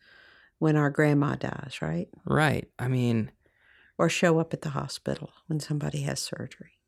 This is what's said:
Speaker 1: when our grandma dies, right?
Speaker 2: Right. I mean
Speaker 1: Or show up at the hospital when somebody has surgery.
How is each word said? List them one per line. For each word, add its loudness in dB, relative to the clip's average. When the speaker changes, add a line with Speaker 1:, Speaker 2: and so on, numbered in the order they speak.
Speaker 1:
when 4
our 4
grandma 4
dies, -8
right? -4
Speaker 2:
Right. 2
I -2
mean 0
Speaker 1:
Or 4
show 4
up -4
at -8
the -8
hospital -8
when -2
somebody -4
has -4
surgery. -12